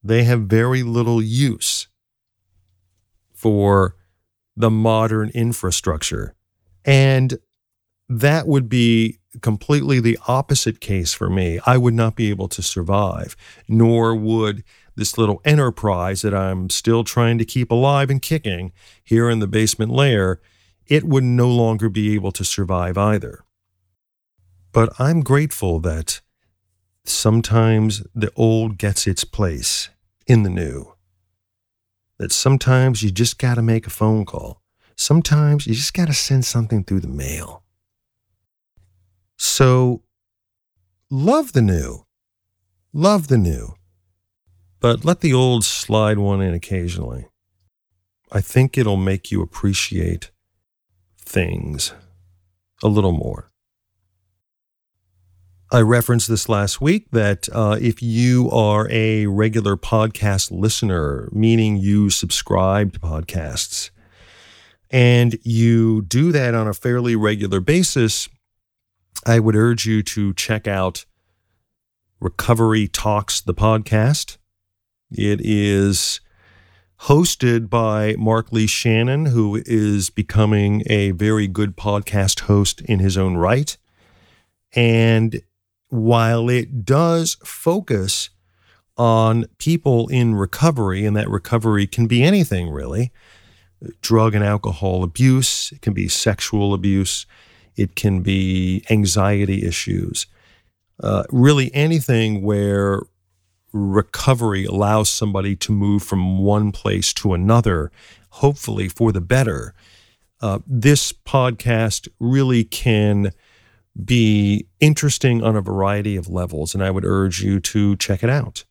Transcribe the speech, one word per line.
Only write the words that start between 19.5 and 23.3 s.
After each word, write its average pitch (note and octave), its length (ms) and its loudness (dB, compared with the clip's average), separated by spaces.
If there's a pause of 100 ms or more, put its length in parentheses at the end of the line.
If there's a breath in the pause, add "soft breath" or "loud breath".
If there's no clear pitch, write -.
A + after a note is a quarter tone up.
lair, A2+ 480 2 (460)
it D3 180 2
would C3+ 200 2
no B2 240 2
longer A2+ 420 2
be G#2 240 -2
able G2 200 -2
to - 100 -8
survive F2+ 540 -2
either. G2+ 460 -2 (1300)